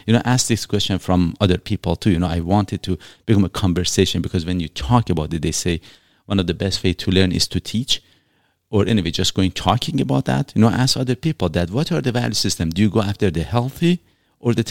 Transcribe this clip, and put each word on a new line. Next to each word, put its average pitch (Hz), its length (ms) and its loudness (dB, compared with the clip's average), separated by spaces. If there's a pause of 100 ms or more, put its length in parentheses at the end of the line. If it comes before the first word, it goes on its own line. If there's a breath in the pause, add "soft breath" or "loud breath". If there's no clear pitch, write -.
you 110 80 2
know, 120 100 2
ask 123 220 0
this 113 180 -2
question 98 360 -2
from 90 400 0
other 92 180 2
people - 380 -4
too. - 160 0
You 85 80 2
know, 90 80 0
I 87 100 -2
want 98 340 0
it 95 120 -8
to 92 120 -2 (300 loud breath)
become 101 180 4
a 85 40 -2
conversation, 87 760 0
because 82 240 -2
when 90 140 -2
you 80 80 -4
talk - 420 0
about 78 240 0
it, 78 80 -4
they 80 80 0
say 82 300 -2 (460 soft breath)
one 101 120 0
of 92 80 0
the 85 80 0
best 95 300 -4
way 92 80 2
to - 180 -4
learn 92 220 2
is 85 160 0
to - 100 -4
teach. - 420 -4 (720)
Or 101 160 2
anyway, 95 240 0
just - 240 -2
going 92 160 2
talking 123 500 0
about 135 260 0
that, 135 280 -2
you 113 80 2
know, 113 60 6
ask 127 280 2
other 123 200 -2
people 151 320 -2
that, 85 240 0
what 143 180 -2
are 156 100 0
the 123 120 -2
value 117 220 -2
system? 90 360 -2
Do 82 120 -2
you 107 80 4
go 110 120 2
after 104 260 0
the 82 140 -2
healthy 135 640 0 (340)
or 120 160 0
the 117 160 0